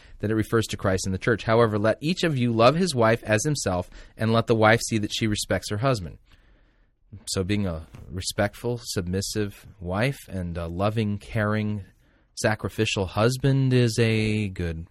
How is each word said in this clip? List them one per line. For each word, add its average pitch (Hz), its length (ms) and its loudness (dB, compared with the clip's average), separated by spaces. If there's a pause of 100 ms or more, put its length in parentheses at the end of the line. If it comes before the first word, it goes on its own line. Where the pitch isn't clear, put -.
(200)
that 107 100 -2
it 110 40 0
refers 110 340 0
to - 100 -8
Christ 95 260 0
and 95 80 -2
the 92 60 -2
church. - 260 -2
However, 113 340 4
let 107 220 2
each 165 220 -2
of 156 160 0
you 120 140 2
love 120 240 6
his 170 180 0
wife 113 300 2
as 107 200 2
himself, 98 460 -2 (260)
and 110 160 0
let 113 140 2
the 120 80 4
wife 110 260 6
see - 160 -4
that 107 160 -2
she - 140 -2
respects 104 420 -2
her 104 100 -4
husband." 107 380 -2 (1120)
So 98 180 -2
being 104 220 0
a 82 200 -6 (240)
respectful, 104 720 -4
submissive 98 840 -4 (140)
wife 104 380 -2 (100)
and 87 280 -6
a 85 100 -6
loving, 104 520 -2
caring, 107 640 -2 (500)
sacrificial 107 720 -2
husband 131 680 2
is 120 280 2
a 110 480 0
good 85 420 -6